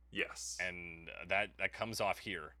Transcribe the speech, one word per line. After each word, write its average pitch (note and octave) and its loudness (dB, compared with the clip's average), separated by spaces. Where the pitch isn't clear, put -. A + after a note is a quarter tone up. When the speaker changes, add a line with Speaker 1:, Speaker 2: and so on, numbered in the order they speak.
Speaker 1:
Yes. - -2
Speaker 2:
And F2 -4
that, G2 4
that G2 0
comes A2 0
off G2 4
here. E2 -4